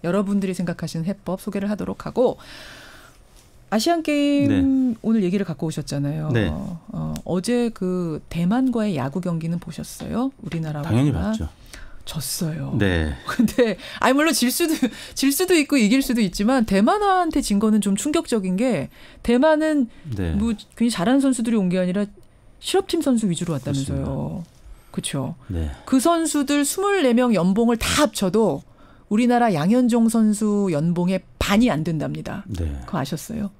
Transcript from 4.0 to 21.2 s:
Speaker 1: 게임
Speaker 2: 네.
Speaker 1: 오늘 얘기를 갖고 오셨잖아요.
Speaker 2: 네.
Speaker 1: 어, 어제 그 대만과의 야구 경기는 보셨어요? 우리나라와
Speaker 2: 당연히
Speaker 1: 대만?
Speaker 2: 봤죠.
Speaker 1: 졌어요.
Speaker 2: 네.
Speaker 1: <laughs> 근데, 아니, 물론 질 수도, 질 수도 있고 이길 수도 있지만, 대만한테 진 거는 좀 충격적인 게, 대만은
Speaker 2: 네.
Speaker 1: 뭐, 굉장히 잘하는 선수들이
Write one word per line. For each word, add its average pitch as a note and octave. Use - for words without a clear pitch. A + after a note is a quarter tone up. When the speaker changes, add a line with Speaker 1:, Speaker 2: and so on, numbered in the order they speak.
Speaker 1:
게임 C#4
Speaker 2:
네. -
Speaker 1:
오늘 A3+
얘기를 F#3+
갖고 D#3+
오셨잖아요. D3
Speaker 2:
네. A2
Speaker 1:
어, D#3
어제 A#3
그 F3+
대만과의 G#3+
야구 C#3
경기는 E3+
보셨어요? -
우리나라와 D3+
Speaker 2:
당연히 C#3
Speaker 1:
대만? F#3+
Speaker 2:
봤죠. G#3+
Speaker 1:
졌어요. D3+
Speaker 2:
네. E2
Speaker 1:
<laughs> -
근데, A3+
아니, B3
물론 D4+
질 B3
수도, E4
질 C#4
수도 F#4
있고 D4
이길 A#3+
수도 A#3+
있지만, A3
대만한테 E4+
진 G3+
거는 G#3+
좀 G3
충격적인 A#3
게, G#3
대만은 D4+
Speaker 2:
네. F2+
Speaker 1:
뭐, A3+
굉장히 A#3
잘하는 A#3
선수들이 B3